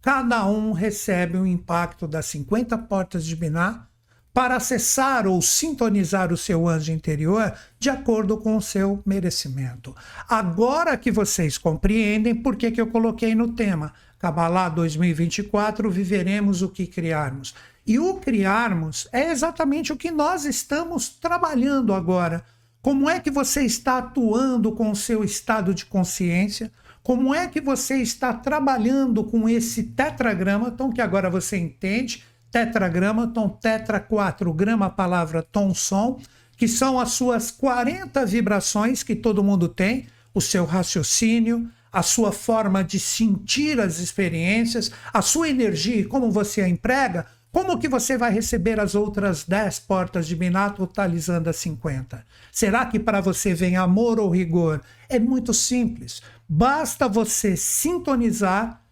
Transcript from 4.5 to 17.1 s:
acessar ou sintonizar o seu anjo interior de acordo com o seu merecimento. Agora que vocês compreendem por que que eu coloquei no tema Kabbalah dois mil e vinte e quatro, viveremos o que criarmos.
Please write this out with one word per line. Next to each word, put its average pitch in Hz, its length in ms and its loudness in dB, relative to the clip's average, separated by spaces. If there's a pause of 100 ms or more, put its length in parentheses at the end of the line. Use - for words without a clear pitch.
acessar 247 680 0
ou 185 160 2
sintonizar 202 880 0
o 175 60 0
seu 170 300 0
anjo 160 240 0
interior 160 600 0 (280)
de 254 100 0
acordo 220 480 0
com 220 180 0
o 214 60 0
seu 196 420 -2
merecimento. 135 920 -4 (340)
Agora 233 680 2
que 233 160 -2
vocês 190 460 0
compreendem 214 760 2
por 233 200 -2
que 226 140 0
que 233 100 -2
eu 226 60 2
coloquei 226 480 0
no 233 200 2
tema 185 400 -2 (260)
Kabbalah 175 500 0
dois 160 260 0
mil 175 140 2
e 165 40 2
vinte 165 260 -2
e 208 40 -4
quatro, 214 460 0
viveremos 190 720 0
o 190 80 0
que 185 160 -6
criarmos. 151 680 -4 (280)